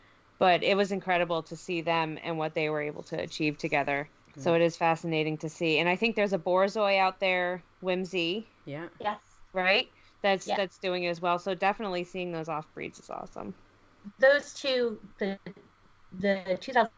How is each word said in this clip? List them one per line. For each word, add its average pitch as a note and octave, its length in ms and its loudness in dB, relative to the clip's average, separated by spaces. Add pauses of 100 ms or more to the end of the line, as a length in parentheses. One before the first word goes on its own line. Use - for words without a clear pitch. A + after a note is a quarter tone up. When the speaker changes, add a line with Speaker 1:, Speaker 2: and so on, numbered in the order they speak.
(380)
Speaker 1:
But F3+ 240 6
it G3 140 4
was G3 160 2
incredible F3 500 0
to E3 140 -12
see E3+ 240 -4
them D#3+ 420 0
and E3 160 -4
what D#3 160 -4
they D#3 160 0
were D3+ 100 -2
able D3 240 -6
to E3 160 -8
achieve - 380 -2
together. C#3+ 500 0 (280)
So D3 160 0
Speaker 2:
Good. E3+ 80 4
Speaker 1:
it E3+ 60 6
is E3 100 -2
fascinating D#3+ 600 0
to D#3+ 100 -8
see. D#3 320 0
And E3+ 80 2
I F3+ 80 2
think A3 180 -2
there's G3+ 180 0
a F#3+ 60 0
Borzoi G3 600 2
out F#3+ 180 2
there, F3+ 420 0 (200)
Whimsy. F3+ 640 -2 (180)
Speaker 2:
Yeah. D#3 220 -10 (140)
Speaker 3:
Yes. G#3 180 -4 (340)
Speaker 1:
Right? F#3+ 360 2 (340)
That's, G3 240 2
Speaker 3:
Yeah. G3+ 100 -2
Speaker 1:
that's G3 220 -4
doing F3+ 260 -2
it F3 40 0
as E3+ 120 -4
well. F3 200 2
So F#3+ 160 -4
definitely F#3+ 480 -2
seeing F3+ 260 -6
those D#3+ 180 -6
off D#3 240 -8
breeds - 280 -12
is - 100 -20
awesome. - 420 -10 (680)
Speaker 3:
Those C#4 340 4
two, B3 460 -2 (180)
the, G3 200 -4 (840)
the F#3+ 400 0
two C4 120 -10
thousand A#3 240 4